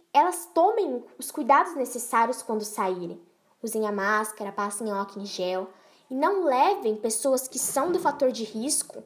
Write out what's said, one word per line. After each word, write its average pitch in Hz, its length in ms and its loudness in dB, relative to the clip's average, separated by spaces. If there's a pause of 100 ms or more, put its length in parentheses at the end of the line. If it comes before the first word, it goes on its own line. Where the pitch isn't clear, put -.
(140)
elas 339 400 2
tomem 330 500 4 (140)
os - 140 -12
cuidados 302 440 4
necessários 247 680 0
quando 214 220 -4
saírem. 180 580 -4 (400)
Usem 220 260 -2
a 208 40 -2
máscara, 208 600 -2
passem 208 400 -4
álcool 196 280 -6
em 202 60 -10
gel 185 440 -4 (400)
e 254 60 -8
não 359 280 2
levem 277 520 4
pessoas 254 520 0
que - 120 -8
são 302 320 0
do 349 80 2
fator 285 320 2
de 226 120 -6
risco, 226 640 -4